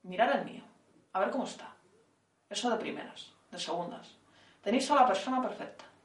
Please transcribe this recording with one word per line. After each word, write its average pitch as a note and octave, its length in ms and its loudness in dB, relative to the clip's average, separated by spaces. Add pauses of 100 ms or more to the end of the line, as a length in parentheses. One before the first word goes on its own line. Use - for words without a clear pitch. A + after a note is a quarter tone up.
Mirad G3 300 2
el - 120 0
mío, - 180 -14 (500)
a F#3+ 60 0
ver A3 100 2
cómo C4 160 -2
está. - 280 -14 (760)
Eso A#3+ 200 -2
de A#3 80 2
primeras, - 540 -10 (200)
de F3+ 80 -12
segundas. - 580 -6 (440)
Tenéis A#3+ 300 2
a D4 40 6
la B3+ 100 10
persona B3+ 360 2
perfecta. - 440 -8 (180)